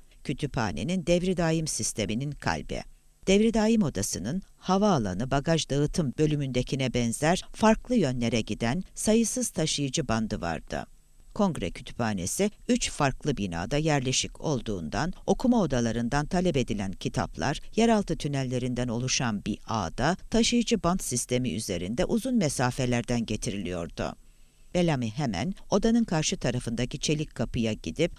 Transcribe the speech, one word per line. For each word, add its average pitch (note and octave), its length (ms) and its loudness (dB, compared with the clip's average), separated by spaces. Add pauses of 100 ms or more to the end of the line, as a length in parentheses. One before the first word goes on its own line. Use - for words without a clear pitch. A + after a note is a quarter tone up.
(240)
Kütüphanenin C3 840 -2
devri F3 300 2
daim E3 300 0
sisteminin A2+ 640 -2
kalbi. E2 520 -4 (440)
Devri G#3 280 6
daim A3 280 4
odasının B2 600 -2 (160)
havaalanı C3+ 720 2
bagaj D3 400 2
dağıtım C#3+ 480 0
bölümündekine C3+ 760 0
benzer B2 580 2
farklı A3 420 4
yönlere B2+ 460 2
giden A#2 420 -2 (120)
sayısız A3+ 560 2
taşıyıcı C#3+ 580 -2
bandı A2 320 0
vardı. D#2 460 -4 (480)
Kongre E3 360 0
kütüphanesi A2 800 -2 (180)
üç B3 220 0
farklı C#3 460 -2
binada G2 400 -2
yerleşik C#3+ 640 0
olduğundan A2+ 720 -2 (140)
okuma A#3 340 2
odalarından A#2+ 640 0
talep F3+ 300 2
edilen G#2 360 0
kitaplar A2 680 -2 (160)
yeraltı G#3+ 400 4
tünellerinden B2+ 720 -2
oluşan A#2 560 0
bir G#2 220 -2
ağda A2+ 500 0 (140)
taşıyıcı A3+ 520 2
bant F3 200 2
sistemi B2 500 -2
üzerinde G2+ 520 -2
uzun B3 300 0
mesafelerden B2 920 0
getiriliyordu. F2+ 880 -4 (580)
Bellamy D3+ 360 0
hemen B2 440 -2 (160)
odanın A3+ 340 4
karşı E3 320 0
tarafındaki B2 600 -2
çelik D3+ 360 -2
kapıya A2+ 380 0
gidip - 460 -2